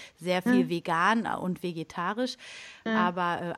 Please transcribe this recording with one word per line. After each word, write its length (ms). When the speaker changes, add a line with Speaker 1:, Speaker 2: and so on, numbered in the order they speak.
Speaker 1:
sehr 220
viel 260
Speaker 2:
Mhm. 20
Speaker 1:
vegan 580
und 360
vegetarisch. 720
Speaker 2:
Mhm. 260
Speaker 1:
Aber, 300
äh, 160